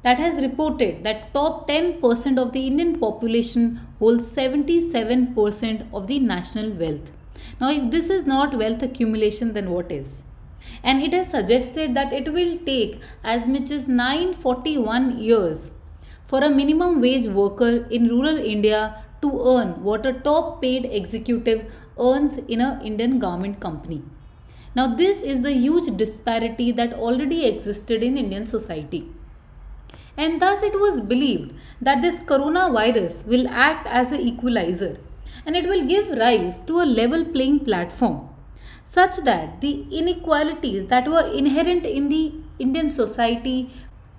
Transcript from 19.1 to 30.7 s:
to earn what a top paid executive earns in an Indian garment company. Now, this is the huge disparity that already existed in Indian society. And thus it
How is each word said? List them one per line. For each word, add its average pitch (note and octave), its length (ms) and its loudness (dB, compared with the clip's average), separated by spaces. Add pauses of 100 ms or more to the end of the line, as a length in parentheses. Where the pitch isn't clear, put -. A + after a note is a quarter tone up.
to C#4+ 80 0 (140)
earn G3+ 380 2
what G#3+ 240 0
a B3+ 60 2
top D4 500 0
paid B3+ 220 0
executive A3 840 -2 (280)
earns C4 480 2
in A#3 140 -2
an C4 220 0
Indian A3+ 360 0
garment F#3+ 400 -2
company. D#3 440 -8 (720)
Now, A#3+ 180 0
this F#4 280 2
is C4+ 200 -2
the C#4+ 100 0
huge C4+ 440 2
disparity A3+ 760 -2
that A#3 200 0
already C4+ 540 0
existed G#3+ 580 -2
in C4 120 0
Indian G#3 300 -4
society. E3 640 -6 (1080)
And E4 260 0
thus G4+ 200 2
it G#4 120 0